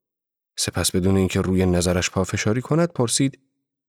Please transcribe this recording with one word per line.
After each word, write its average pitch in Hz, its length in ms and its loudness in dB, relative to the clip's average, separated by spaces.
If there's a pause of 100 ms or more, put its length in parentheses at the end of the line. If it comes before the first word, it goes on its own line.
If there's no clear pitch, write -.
(580)
سپس - 320 -2
بدون 95 260 2
اینکه 95 240 2
روی 92 260 2
نظرش 90 440 0
پافشاری 107 500 -2
کند 165 320 0
پرسید: 135 460 -2 (500)